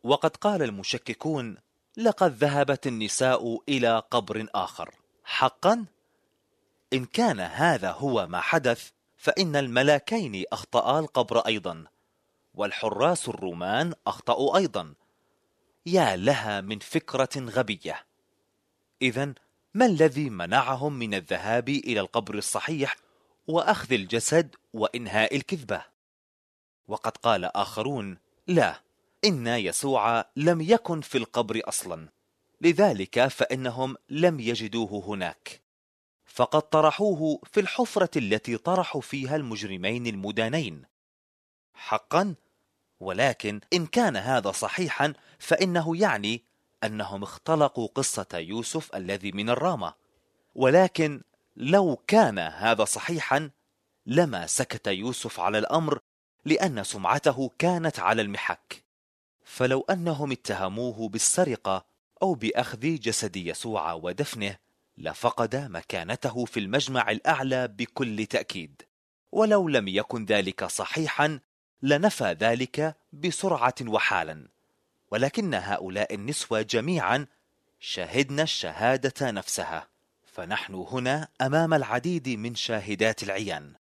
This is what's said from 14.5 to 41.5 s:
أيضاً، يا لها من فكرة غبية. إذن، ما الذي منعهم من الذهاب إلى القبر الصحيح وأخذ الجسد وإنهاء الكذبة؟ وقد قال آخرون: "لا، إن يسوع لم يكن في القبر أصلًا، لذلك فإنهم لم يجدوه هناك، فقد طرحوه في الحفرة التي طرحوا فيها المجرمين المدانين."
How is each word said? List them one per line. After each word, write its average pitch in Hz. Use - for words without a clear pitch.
أيضاً، 104
يا 160
لها 107
من 101
فكرة 131
غبية. 110
إذن، 131
ما 247
الذي 151
منعهم 127
من 113
الذهاب 101
إلى 123
القبر 104
الصحيح 135
وأخذ 165
الجسد 117
وإنهاء 110
الكذبة؟ 123
وقد 107
قال 101
آخرون: 101
"لا، 135
إن 143
يسوع 117
لم 160
يكن 175
في -
القبر 110
أصلًا، 82
لذلك 147
فإنهم 131
لم 156
يجدوه 110
هناك، 95
فقد 147
طرحوه 156
في 214
الحفرة 190
التي 107
طرحوا 170
فيها 139
المجرمين 107
المدانين." 107